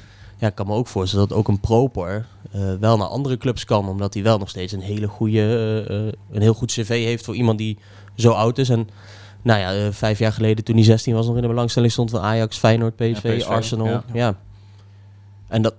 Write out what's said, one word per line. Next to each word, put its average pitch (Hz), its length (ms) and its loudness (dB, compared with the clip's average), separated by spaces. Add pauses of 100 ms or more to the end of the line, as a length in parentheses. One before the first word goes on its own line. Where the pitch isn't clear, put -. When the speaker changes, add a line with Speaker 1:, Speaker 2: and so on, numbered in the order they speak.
(380)
Speaker 1:
ja, 113 80 0
ik 104 80 -2
kan 101 120 -6
me 104 60 -4
ook 120 140 0
voorstellen 98 420 0
dat - 100 -2
ook 107 100 0
een 101 120 0
Proper, 110 680 0 (240)
eh, 98 240 -4
wel 107 220 2
naar 101 120 0
andere 131 280 -4
clubs 120 280 -4
kan. 101 240 0
Omdat 98 260 -4
hij 101 80 -4
wel 110 160 4
nog 95 100 -8
steeds 92 240 -8
een 98 80 -8
hele 104 280 -4
goede, 110 320 0 (480)
eh, 104 180 -4
eh, 107 60 -6 (180)
een 104 120 -2
heel 110 120 6
goed - 180 -6
C 117 120 -2
V 104 40 -12
heeft 117 360 0
voor 110 100 -8
iemand 113 240 2
die 110 200 -4 (380)
zo 113 140 6
oud 113 280 2
is. 131 100 2
En 117 200 0 (540)
nou 110 180 4
ja, 95 140 -2
eh, 104 180 -2
vijf 107 260 -2
jaar 110 140 0
geleden 110 320 0
toen 113 100 0
hij 113 100 6
zestien 110 300 4
was, 113 120 0
nog 117 100 -2
in 120 60 -2
de 120 60 0
belangstelling 120 440 0
stond 117 180 -2
van 113 100 -4
Ajax, 110 380 -2
Feyenoord, 113 380 2
P - 60 -6 (120)
S 104 60 -8
V, - 40 -8
Speaker 2:
Ja, 117 120 0
P 120 40 -2
S 117 40 -4
V, - 40 -10
Speaker 1:
Arsenal. 110 380 -2
Speaker 2:
ja. 117 260 -2
Speaker 1:
Ja. 117 260 -2 (1120)
En 113 140 0
dat, 110 160 0